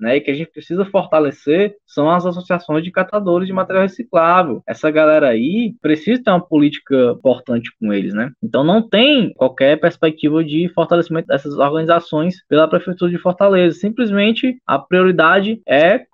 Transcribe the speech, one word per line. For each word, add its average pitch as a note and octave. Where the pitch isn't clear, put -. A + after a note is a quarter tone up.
né, A#2
e D3+
que D3
a C3+
gente D#3+
precisa F3
fortalecer, F3+
são D3+
as F3
associações F3
de F3+
catadores F#3
de F#3+
material F#3+
reciclável. F3
Essa D3+
galera D3+
aí E3
precisa F3
ter G#3+
uma F3
política D3
importante B2
com G#2+
eles, G2
né? A#2+
Então, A#2
não F#3+
tem A3+
qualquer C3+
perspectiva D#3+
de D#3+
fortalecimento E3+
dessas C#3+
organizações D#3+
pela D#3
Prefeitura F3+
de F3
Fortaleza. F3+
Simplesmente, A3+
a -
prioridade F#3
é E3+